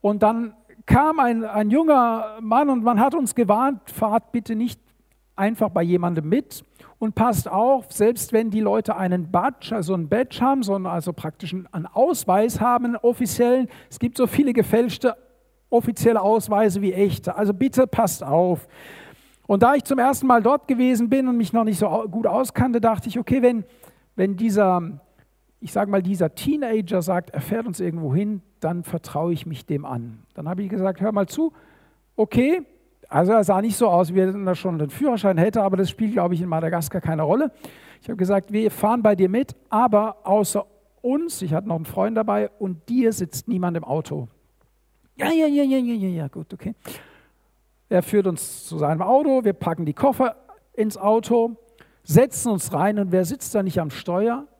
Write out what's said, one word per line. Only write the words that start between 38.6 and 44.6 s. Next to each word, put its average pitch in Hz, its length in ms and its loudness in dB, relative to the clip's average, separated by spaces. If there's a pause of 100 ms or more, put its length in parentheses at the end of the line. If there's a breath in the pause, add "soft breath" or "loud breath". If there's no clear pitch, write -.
fahren 226 300 0
bei 208 140 2
dir 185 140 2
mit, 240 260 -4 (140)
aber 214 540 0
außer 202 420 0 (360)
uns, 302 400 -4
ich 151 120 -4
hatte 185 140 -4
noch 170 80 -4
einen 165 100 -6
Freund 208 300 -2
dabei, 214 340 -2 (100)
und 185 280 -8
dir 233 240 2
sitzt - 360 -8
niemand 180 280 -2
im 165 80 -6
Auto. 147 440 -6 (880)